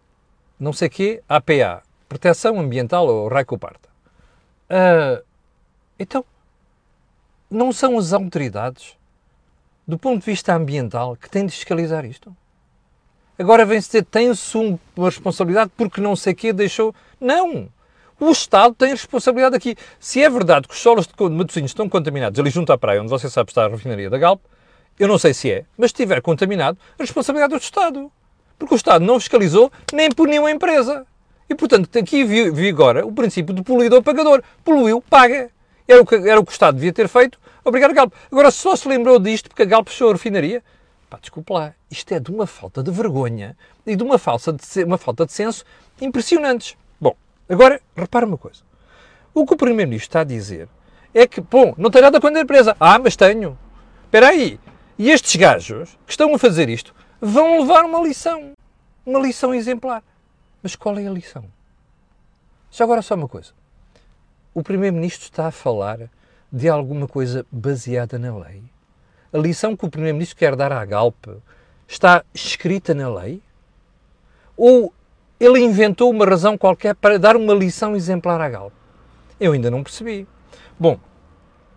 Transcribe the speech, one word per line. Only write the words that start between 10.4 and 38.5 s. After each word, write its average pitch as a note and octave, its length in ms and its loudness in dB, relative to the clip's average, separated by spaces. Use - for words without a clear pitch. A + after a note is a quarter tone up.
ambiental, B2+ 600 -6
que - 140 -20
têm G3 160 -4
de E3+ 60 -8
fiscalizar D#3+ 520 -6
isto? C3+ 320 -20
Agora A3 260 6
vem-se G#3 240 -2
dizer, A3 160 0
tem-se A#3 540 -2
um, G#3 200 -4
uma F3+ 120 -4
responsabilidade F#3 680 -2
porque A3+ 240 -6
não G3+ 160 -4
sei F#3 200 -4
quê A3+ 180 -4
deixou. G#3 420 -4
Não! C4+ 520 -4
O D4+ 120 2
Estado A3+ 440 4
tem C4 160 0
responsabilidade B3+ 640 -2
aqui. A#3+ 180 -6
Se - 240 -4
é D4+ 60 6
verdade F3 400 0
que - 60 -20
os - 60 -14
solos A#3 260 4
de - 80 -20
Con-, F#3+ 160 -2
de D3+ 60 -6
Matosinhos D#3+ 340 -6
estão G#3+ 180 -6
contaminados C#3 500 -4
ali C#3+ 120 0
junto E3 200 -2
à C3 60 4
praia, G#2 240 0
onde A2 80 -8
você B2+ 220 -6
sabe A2+ 200 -4
está A2+ 140 0
a G#2+ 40 0
refinaria G#2 420 -10
da B2+ 80 -2
Galp, F3 240 0
eu G3+ 100 0
não G#3 80 2
sei D#3+ 160 2
se B2+ 180 -6
é, G2 140 -6
mas A#3 120 0
se - 40 -14
estiver F#3 260 -4
contaminado, E3+ 580 -4
a - 40 -10
responsabilidade C#4+ 520 -4
é - 20 -4
do B3 60 -8
Estado. C#4+ 500 -6
Porque - 160 -4
o - 20 4
Estado E3+ 260 2
não A#3 160 2
fiscalizou, G#3 540 2
nem D#4 200 0
puniu D4 340 0
a D4+ 60 0
empresa. D4 560 -2
E, - 60 -6
portanto, A3+ 340 0
tem A#3 140 -2
aqui C#4 200 0
vi-, G#3+ 280 0
vigora D3+ 560 2
o A3+ 60 -10
princípio G3 420 -4
do F#3 100 -6
poluidor-pagador. B3+ 800 2
Poluiu, B3 380 2
paga. B3+ 500 4
Era B3 140 12
o - 20 4
que, A3+ 100 -2
era G#3+ 240 4
o G#3 60 4
que - 80 -12
o - 0 -
Estado D#3+ 220 2
devia D3+ 180 -4
ter G#3+ 160 0
feito, B3 320 2
obrigar C4+ 240 2
a D4 60 -4
Galp. C4+ 180 2
Agora, C#4 200 6